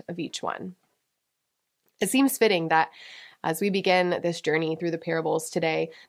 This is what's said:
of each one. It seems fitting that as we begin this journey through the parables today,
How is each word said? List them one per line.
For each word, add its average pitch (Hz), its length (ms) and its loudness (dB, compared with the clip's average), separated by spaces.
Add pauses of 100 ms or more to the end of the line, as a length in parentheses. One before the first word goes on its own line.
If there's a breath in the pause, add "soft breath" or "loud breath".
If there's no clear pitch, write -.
of 175 100 -8
each - 240 -8
one. - 320 -6 (1300)
It 196 80 0
seems 269 300 2
fitting 240 300 4
that 160 220 4 (540 loud breath)
as 160 160 -2
we 202 80 0
begin 180 540 2
this 170 180 -2
journey 160 340 0
through 170 180 -4
the 165 60 -6
parables 160 520 -2
today, 160 400 -2 (180 loud breath)